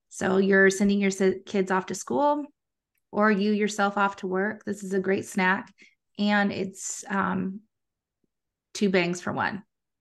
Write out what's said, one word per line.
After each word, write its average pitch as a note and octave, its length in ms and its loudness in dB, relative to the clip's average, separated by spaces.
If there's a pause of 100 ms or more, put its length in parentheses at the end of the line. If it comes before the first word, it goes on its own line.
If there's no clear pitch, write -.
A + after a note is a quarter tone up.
So F#3+ 300 -2
you're G3 320 6
sending G3+ 300 2
your G3 100 2
si-, F#3+ 360 0
kids F#3+ 240 -2
off F#3 160 0
to G3 80 -8
school C#4+ 500 0 (680)
or G#3 180 4
you G#3 220 2
yourself G3+ 460 0
off G3+ 180 0
to G3 120 -8
work. G3 360 -4
This G3+ 200 -8
is F#3 80 -6
a G3 80 0
great F#3+ 260 -2
snack, F#3+ 460 0 (460)
and G3+ 340 2
it's, - 560 -8
um, F#3+ 520 -4 (1160)
two G#3 140 0
bangs F3 320 0
for - 120 -8
one, C3+ 320 -4 (360)